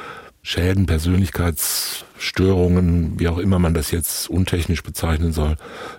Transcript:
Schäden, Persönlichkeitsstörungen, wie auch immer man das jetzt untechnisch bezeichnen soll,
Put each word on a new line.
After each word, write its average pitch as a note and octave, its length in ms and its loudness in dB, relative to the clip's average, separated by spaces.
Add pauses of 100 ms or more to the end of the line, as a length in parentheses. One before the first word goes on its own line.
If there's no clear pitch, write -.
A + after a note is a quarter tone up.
(440)
Schäden, F#2 420 0
Persönlichkeitsstörungen, F2 2250 0
wie E2+ 80 2
auch E2+ 120 -2
immer F#2+ 180 2
man E2+ 160 4
das D#2+ 160 -2
jetzt - 400 -4
untechnisch F2 540 0
bezeichnen E2 500 -2
soll, D2+ 220 0 (440)